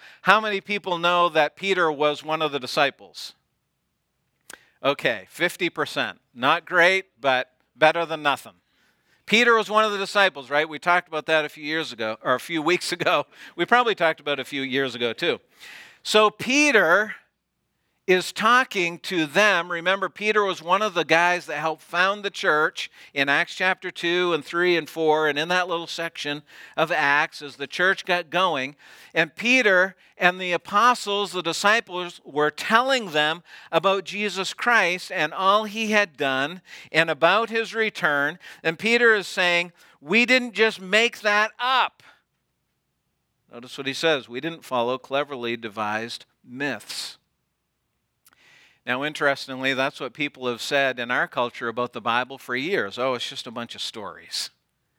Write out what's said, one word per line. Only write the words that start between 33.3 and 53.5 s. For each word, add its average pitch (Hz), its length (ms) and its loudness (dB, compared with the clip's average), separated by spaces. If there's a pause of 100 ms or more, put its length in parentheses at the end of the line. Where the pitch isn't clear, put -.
about 190 320 2
Jesus 190 480 -6
Christ 185 580 0
and 165 220 -4
all 196 320 2
he 214 260 -6
had 202 240 0
done 143 460 -2 (320)
and 165 160 2
about 175 400 2
his 220 260 -4
return. 165 640 -2 (240)
And 165 160 -4
Peter 233 360 4
is 196 120 -2
saying, 175 460 0 (260)
"We 202 260 2
didn't 247 280 2
just 208 260 0
make 208 400 0
that 214 400 0
up." 247 440 -2 (1500)
Notice 120 260 -18
what 139 80 -8
he 135 80 -4
says, 135 360 0
"We 120 100 -8
didn't 160 240 -8
follow 123 340 0
cleverly 131 600 -4
devised 110 680 -6 (160)
myths." 127 760 -10 (1700)
Now, 127 160 -2
interestingly, 135 680 -2
that's 135 260 -2
what 127 140 -10
people 143 340 -8
have 120 140 -4
said 139 360 0
in 120 140 -6
our 147 160 -2
culture 123 400 -4
about 120 240 -4
the 123 80 -12
Bible 123 380 -2
for 127 180 -8
years. 131 420 -4
"Oh, 127 180 -2
it's 117 140 -8
just - 160 -12
a 127 60 -14